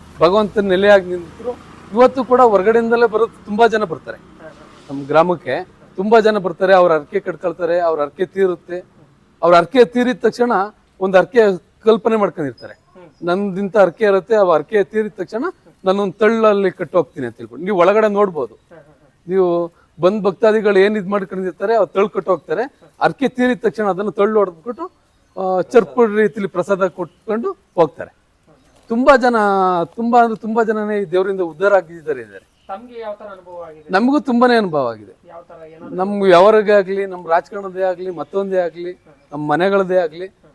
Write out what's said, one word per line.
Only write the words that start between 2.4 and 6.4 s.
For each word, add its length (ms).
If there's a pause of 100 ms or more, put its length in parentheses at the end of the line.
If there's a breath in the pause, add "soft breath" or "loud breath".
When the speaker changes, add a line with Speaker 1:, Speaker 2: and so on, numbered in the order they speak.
Speaker 1:
ಹೊರಗಡೆಯಿಂದಲೇ 640
ಬರೋದು 380
ತುಂಬಾ 220
ಜನ 160
ಬರ್ತಾರೆ 340 (720)
ನಮ್ಮ 180
ಗ್ರಾಮಕ್ಕೆ, 600 (280)
ತುಂಬಾ 240
ಜನ 180
ಬರ್ತಾರೆ. 360